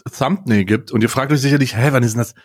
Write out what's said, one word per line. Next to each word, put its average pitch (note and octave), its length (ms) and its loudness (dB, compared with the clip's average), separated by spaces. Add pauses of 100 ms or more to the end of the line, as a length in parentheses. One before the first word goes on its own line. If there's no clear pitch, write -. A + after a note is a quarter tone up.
Thumbnail B2+ 560 0
gibt. G#2+ 260 -2
Und G#2+ 120 0
ihr A#2 60 2
fragt C3+ 220 -2
euch D3+ 100 2
sicherlich, C#3 360 2
„Hä, C3 140 2
wann C3 100 2
ist A2+ 120 0
denn A#2+ 100 -2
das, - 100 -10 (120)